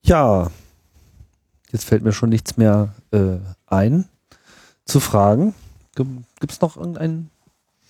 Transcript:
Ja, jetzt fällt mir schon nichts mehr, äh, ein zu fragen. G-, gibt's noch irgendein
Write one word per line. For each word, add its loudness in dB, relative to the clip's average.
Ja, 2
jetzt -8
fällt 0
mir 0
schon -2
nichts -2
mehr, 2
äh, 0
ein 0
zu 0
fragen. 2
G-, -4
gibt's -8
noch -4
irgendein -8